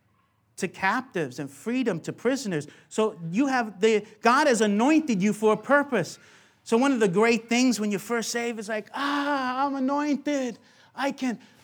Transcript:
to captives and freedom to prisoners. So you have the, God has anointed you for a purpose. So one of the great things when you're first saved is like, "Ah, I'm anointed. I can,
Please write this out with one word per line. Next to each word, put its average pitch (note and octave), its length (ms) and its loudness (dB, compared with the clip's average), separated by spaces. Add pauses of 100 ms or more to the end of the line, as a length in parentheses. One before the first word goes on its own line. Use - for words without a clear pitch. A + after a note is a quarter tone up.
(560)
to G3 100 -6
captives F#3+ 720 -4
and C#3 100 -8
freedom A3 520 -4
to D#3+ 120 -10
prisoners. G#3+ 540 -4 (220)
So A3 280 -2 (140)
you A#3 160 2
have A3+ 340 -2
the, G#3+ 240 2 (160)
God C#4 280 4
has A#3 120 4
anointed A#3 600 2
you G#3 100 4
for G#3+ 200 2
a G#3 40 2
purpose. C4 640 0 (460)
So A3+ 120 0
one C4+ 160 4
of B3 80 0
the G#3+ 80 4
great A3+ 400 2
things B3 300 2
when G#3 120 -2
you're G3 100 -2
first A#3 300 -4
saved A#3 280 -6
is G3+ 100 -12
like, G#3+ 260 -8
"Ah, C#4 680 -2
I'm C#4 120 -4
anointed. C#4 800 -2 (380)
I C#4+ 160 -2
can, B3+ 260 -4 (260)